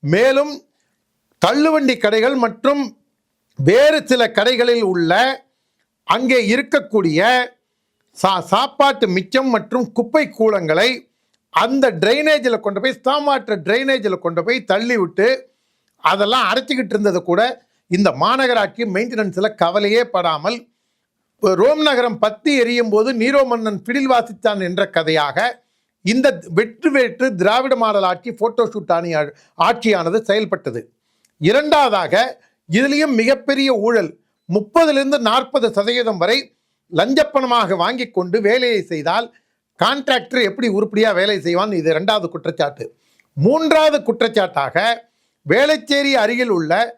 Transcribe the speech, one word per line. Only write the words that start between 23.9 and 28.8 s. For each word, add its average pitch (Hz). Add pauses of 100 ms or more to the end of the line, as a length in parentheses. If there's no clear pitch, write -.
வாசித்தான் 226
என்ற 185 (120)
கதையாக 156 (680)
இந்த 254 (260)
வெற்று 226
வேற்று 247 (140)
திராவிட 247
மாடல் 214
ஆட்சி, 180
போட்டோ 226
ஷூட் 185